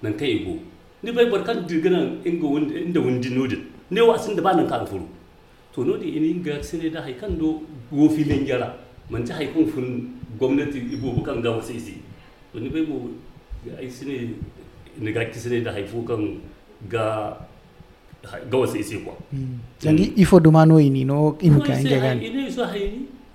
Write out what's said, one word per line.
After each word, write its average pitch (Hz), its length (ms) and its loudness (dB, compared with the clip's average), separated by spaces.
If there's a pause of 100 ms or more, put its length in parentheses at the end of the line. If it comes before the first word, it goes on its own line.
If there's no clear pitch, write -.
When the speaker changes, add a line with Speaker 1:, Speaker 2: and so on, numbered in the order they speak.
Speaker 1:
nan 107 100 -2
kai 131 180 -2 (120)
igo. - 160 -6 (440)
Ni 226 80 -6
bai 240 200 4
barkan 196 340 -2
dirgana 160 460 2 (140)
inga 170 200 -2
wund-, 147 300 0
inda 170 240 -4
wundi 127 320 0
nodin. 127 320 -2 (260)
Ne 196 120 2
wa 233 160 6
sun - 180 -4
da 165 60 0
ba 180 120 4
nan 156 140 4
ka - 180 -2
furu. 92 220 -8 (680)
To, 127 100 -4
nodi 190 340 -2
ini 156 180 2
inga 147 280 -4
sine 160 280 -6
da 160 100 -8
haikan 170 380 -8
do 156 220 -2 (300)
wo 151 180 6
filin 143 360 0
gyara. 123 280 -2 (360)
Manti 120 220 -4
haikun 151 400 0
fun 123 400 -6 (260)
gwamnati 139 400 0 (140)
ibo 131 240 -6
bu - 80 0
kan 123 180 -6
ga 117 140 0
wasu 113 180 -8
isi. 117 220 -12 (560)
To, 113 80 -12
ni 127 100 -8
bai 160 160 -2
bo 127 240 -6 (680)
ai 131 100 -10
sine 123 460 -8 (640)
ni 107 120 -4
ga 117 140 -2
ki - 140 -12
sine 117 240 -2
da 110 80 -4
haifu 104 340 -6
kan 113 160 -2 (680)
ga, 107 480 -2 (1120)
ga 123 80 0
wasu 123 200 0
isi - 240 -6
kwa. - 120 -12 (200)
Speaker 2:
Mm. 131 240 -6 (220)
Zangi 156 300 4
Speaker 1:
Mm. - 120 -8
Speaker 2:
ifo 180 180 10
dumano 160 400 10
ini 135 260 4
no 147 360 2
in 165 120 8
Speaker 1:
No, 143 80 8
Speaker 2:
ka 135 120 2
Speaker 1:
isi 131 140 0
Speaker 2:
inga 135 120 4
Speaker 1:
hai-, - 20 0
Speaker 2:
gani. 127 260 0
Speaker 1:
ini 262 200 -4
iso 233 180 -4
haini 208 400 -6 (300)